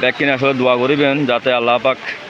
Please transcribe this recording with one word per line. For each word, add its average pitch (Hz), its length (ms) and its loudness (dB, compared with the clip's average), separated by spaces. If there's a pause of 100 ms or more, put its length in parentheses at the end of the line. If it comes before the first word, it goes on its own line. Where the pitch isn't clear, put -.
ব্যাকিনে 139 320 0
আসলে 135 220 0
দোয়া 127 220 2
করিবেন 139 500 0
যাতে 123 260 0
আল্লাহ 120 260 2
পাক 127 200 0 (320)